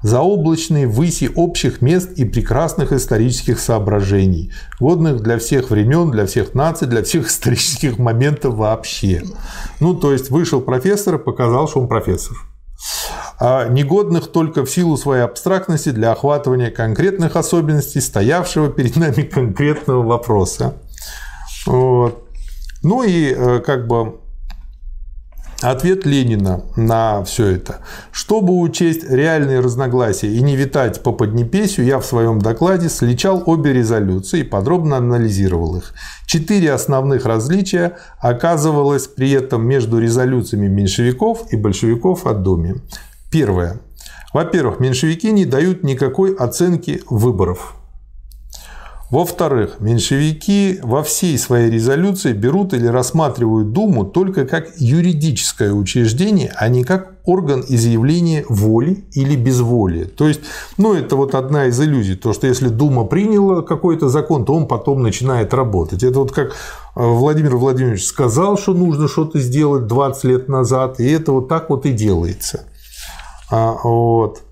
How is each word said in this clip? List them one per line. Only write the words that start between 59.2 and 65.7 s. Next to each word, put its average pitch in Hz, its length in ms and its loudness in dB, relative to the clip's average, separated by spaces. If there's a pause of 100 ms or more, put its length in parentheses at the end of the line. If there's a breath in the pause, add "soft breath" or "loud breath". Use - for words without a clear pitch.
безволия. 117 680 0
То 147 220 0
есть, 151 140 0 (360 loud breath)
ну, 208 160 4
это 139 220 0
вот 135 200 0
одна 135 320 0
из 120 120 0
иллюзий, 127 360 2
то, 104 180 -2
что 135 140 -2
если 127 200 2
Дума 123 380 2
приняла 196 560 2
какой-то 160 480 0
закон, 143 340 0
то 135 100 0
он 160 140 0
потом 131 360 0
начинает 123 500 0
работать. 95 500 0